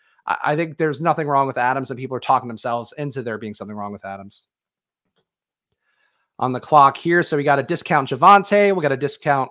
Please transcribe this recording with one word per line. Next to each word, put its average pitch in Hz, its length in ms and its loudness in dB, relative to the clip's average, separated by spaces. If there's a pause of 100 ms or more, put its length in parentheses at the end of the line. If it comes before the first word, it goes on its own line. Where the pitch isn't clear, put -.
(260)
I, - 160 -4
I 151 140 -2
think 165 220 -4
there's 151 220 -2
nothing 160 280 0
wrong 139 180 2
with 131 120 -6
Adams, 131 320 -2
and 120 80 -10
people 127 180 -8
are 120 40 -8
talking 123 280 0
themselves 117 500 -8
into 135 240 -8
there 110 160 -8
being 107 160 -12
something 104 220 -14
wrong 101 160 -10
with 101 120 -16
Adams. 98 420 -16 (1900)
On 127 140 -2
the 123 80 -6
clock 139 360 6
here, 170 260 2
so 160 140 -2
we 143 80 -2
got 143 140 4
a 131 40 0
discount 156 460 -2
Javonte. 196 680 6
We 175 80 -4
got 139 100 2
a 131 40 0
discount, 139 540 -2